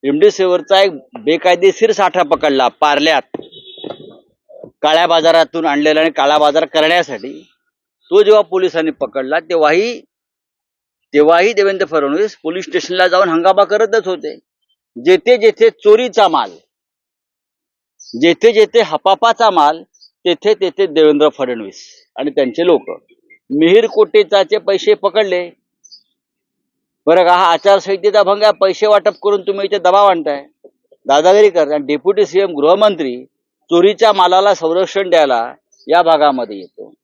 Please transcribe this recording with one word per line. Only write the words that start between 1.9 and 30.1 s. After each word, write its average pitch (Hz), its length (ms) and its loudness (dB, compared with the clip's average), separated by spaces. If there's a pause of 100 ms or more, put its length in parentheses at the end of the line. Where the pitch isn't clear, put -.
साठा 185 320 -2
पकडला 139 440 -2
पार्ल्यात, 151 540 0 (1600)
काळ्या 160 260 0
बाजारातून 165 580 0
आणलेला 151 340 0
आणि 160 100 0
काळा 147 280 0
बाजार 151 280 0
करण्यासाठी 151 840 -4 (540)
तो 202 200 2
जेव्हा 214 180 4
पोलिसांनी 170 500 -4
पकडला, 135 480 -6
तेव्हाही, 170 600 -2 (1120)
तेव्हाही 165 400 2
देवेंद्र 196 320 -2
फडणवीस 156 520 -4
पोलीस 175 280 -10
स्टेशनला 180 420 -4
जाऊन 185 220 0
हंगामा 185 340 0
करतच 208 440 -2
होते. 151 280 -10 (720)
जेथे 214 320 2
जेथे 220 320 2
चोरीचा 214 580 2
माल, 123 240 -4 (1700)
जेथे 170 320 2
जेथे 220 280 2
हपापाचा 190 680 0
माल, 165 340 0 (420)
तेथे 180 280 -2
तेथे 190 340 -2
देवेंद्र 151 420 2
फडणवीस 120 840 -10
आणि 139 160 -8
त्यांचे 139 340 -2
लोक. 165 160 2 (680)
मिहीर 175 380 2
कोटेचाचे 202 720 0
पैसे 196 360 -2
पकडले, 185 580 -4 (1500)
बरं 170 180 2
का, 175 100 4
हा 170 180 2
आचारसंहितेचा 196 720 0
भंग 202 200 0
आहे. 214 80 4
पैसे 196 360 -2
वाटप 208 260 2 (100)
करून 202 180 -2
तुम्ही 196 240 -6
इथे 202 140 -4
दबाव 190 280 2
आणताय, 151 380 -4 (600)